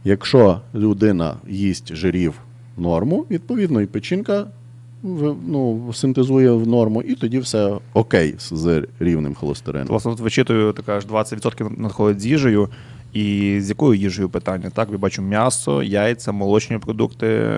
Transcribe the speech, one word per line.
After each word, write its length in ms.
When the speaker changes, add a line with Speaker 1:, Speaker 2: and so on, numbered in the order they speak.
Speaker 1:
Якщо 560
людина 600
їсть 460
жирів 400
норму, 520
відповідно, 500
і 60
печінка 600
в-, 320
ну, 480
синтезує 560
в 180
норму, 340
і 120
тоді 240
все 340
окей 440
з, 180
з 260
рівнем 340
холестерину. 540
Speaker 2:
Власне, 220
тут 100
вичитую, 520
ти 100
кажеш, 220
двадцять 340
відсотків 420
надходить 400
з 60
їжею. 420
І 480
з 80
якою 320
їжею 280
питання? 460
Так, 180
я 60
бачу 240
м'ясо, 600
яйця, 500
молочні 460
продукти, 800